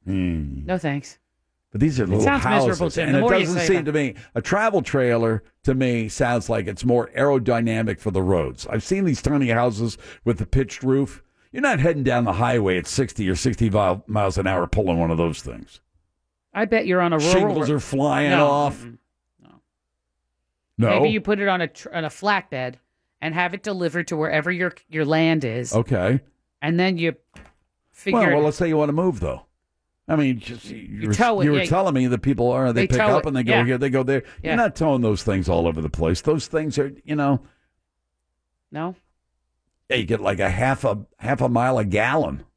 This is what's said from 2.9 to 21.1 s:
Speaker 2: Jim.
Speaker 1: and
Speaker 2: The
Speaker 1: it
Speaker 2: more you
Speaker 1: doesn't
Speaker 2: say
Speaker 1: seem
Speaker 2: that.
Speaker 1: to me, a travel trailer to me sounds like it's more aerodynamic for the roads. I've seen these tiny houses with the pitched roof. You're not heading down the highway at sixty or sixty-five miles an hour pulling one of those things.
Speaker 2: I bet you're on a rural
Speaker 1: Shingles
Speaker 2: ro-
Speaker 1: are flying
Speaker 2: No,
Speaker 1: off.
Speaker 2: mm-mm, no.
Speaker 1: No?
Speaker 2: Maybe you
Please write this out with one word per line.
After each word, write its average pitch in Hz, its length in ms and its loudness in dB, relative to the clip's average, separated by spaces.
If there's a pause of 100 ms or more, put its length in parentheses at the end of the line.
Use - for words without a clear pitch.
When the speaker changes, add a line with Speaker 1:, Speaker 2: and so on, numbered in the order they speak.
Speaker 2:
Jim. - 160 -4
Speaker 1:
and 135 80 2
Speaker 2:
The 135 40 4
Speaker 1:
it - 20 4
Speaker 2:
more 240 120 4
you 226 120 4
Speaker 1:
doesn't 175 160 -2
Speaker 2:
say 165 60 0
Speaker 1:
seem 175 180 2
Speaker 2:
that. 151 60 -2
Speaker 1:
to 151 60 0
me, 139 180 -2 (200)
a 117 60 -2
travel 202 420 0
trailer 117 600 0 (200)
to 135 100 2
me 123 340 0
sounds 120 420 -2
like 107 180 -2
it's 107 180 -8
more 120 320 2
aerodynamic 117 840 0
for 104 120 -4
the 95 100 0
roads. 85 460 0
I've 110 160 -4
seen 190 220 0
these 147 160 0
tiny 139 280 0
houses 117 480 0 (260)
with 117 140 0
the 101 80 -4
pitched - 380 -2
roof. 131 400 0 (280)
You're 254 120 -4
not 233 160 2
heading 151 240 2
down 123 220 2
the 95 80 0
highway 107 440 2
at 85 100 -4
sixty 110 420 -2
or 92 60 2
sixty-five 101 720 0
miles 101 300 0
an 95 100 -2
hour 90 200 0
pulling 90 320 0
one 82 120 0
of 80 60 0
those 82 240 -2
things. - 400 -16 (720)
Speaker 2:
I 208 120 -2
bet 220 200 0
you're 180 160 2
on 170 120 2
a 160 40 0
rural 156 160 2
Speaker 1:
Shingles 185 380 2
Speaker 2:
ro- 147 60 0
Speaker 1:
are - 20 0
flying 139 520 0
Speaker 2:
No, 143 160 4
Speaker 1:
off. 143 360 0
Speaker 2:
mm-mm, 120 140 -20 (440)
no. - 80 -20 (1300)
Speaker 1:
No? - 120 4 (100)
Speaker 2:
Maybe - 100 4
you 220 120 -2